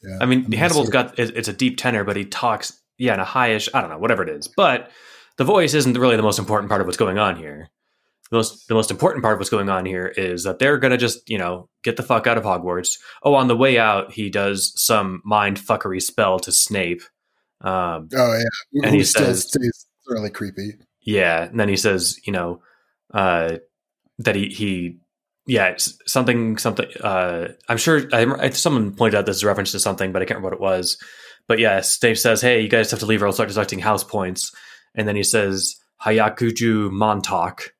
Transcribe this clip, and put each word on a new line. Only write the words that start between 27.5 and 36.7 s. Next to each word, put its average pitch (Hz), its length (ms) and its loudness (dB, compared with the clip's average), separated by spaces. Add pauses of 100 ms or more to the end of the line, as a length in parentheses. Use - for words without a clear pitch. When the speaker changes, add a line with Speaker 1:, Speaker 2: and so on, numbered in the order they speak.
Speaker 2:
I'm - 80 2
sure, 156 240 4 (100)
I 117 140 4
rem-, 135 140 -2
I, 135 100 2
someone 120 440 0
pointed 107 240 2
out 98 100 0
this 98 100 -2
is - 60 -4
a 104 40 2
reference 98 240 0
to 98 80 -6
something, 95 320 -2
but 92 100 -2
I 92 40 -2
can't - 140 -6
remember 95 180 -6
what 98 160 -2
it 92 40 0
was. 90 200 -4 (500)
But 113 120 2
yeah, 101 220 4
Snape 113 360 2
says, 113 240 2
"Hey, 123 200 4
you 107 80 -2
guys 113 220 2
have 110 100 -4
to 107 40 -4
leave 104 160 2
or 101 60 2
I'll 98 60 0
start 104 160 0
deducting 101 300 -2
house 101 240 0
points." 92 500 -6 (420)
And 107 120 -2
then 104 100 -2
he 101 60 -2
says, 98 520 0 (260)
"Hayakuju 110 880 2